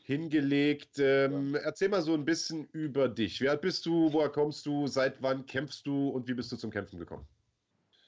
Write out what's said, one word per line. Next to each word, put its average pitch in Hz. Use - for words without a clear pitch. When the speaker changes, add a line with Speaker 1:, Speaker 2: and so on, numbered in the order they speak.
Speaker 1:
hingelegt. 143
Ähm, 139
Speaker 2:
Ja. 143
Speaker 1:
erzähl 156
mal 202
so 160
ein 151
bisschen 160
über 139
dich. 107
Wer 139
bist 175
du? 165
Woher 151
kommst 147
du? 143
Seit 131
wann 131
kämpfst -
du? 139
Und 123
wie 127
bist 120
du 123
zum 110
Kämpfen 95
gekommen? 73